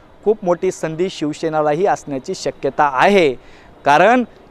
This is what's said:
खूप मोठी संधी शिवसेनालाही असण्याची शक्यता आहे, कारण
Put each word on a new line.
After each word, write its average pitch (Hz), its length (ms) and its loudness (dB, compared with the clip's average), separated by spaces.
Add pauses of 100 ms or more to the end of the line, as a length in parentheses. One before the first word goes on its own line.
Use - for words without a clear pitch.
(220)
खूप 214 220 -2
मोठी 175 280 -2
संधी 165 380 -6
शिवसेनालाही 156 760 -2
असण्याची 147 480 -6
शक्यता 143 600 -2
आहे, 160 400 4 (500)
कारण 185 380 4 (280)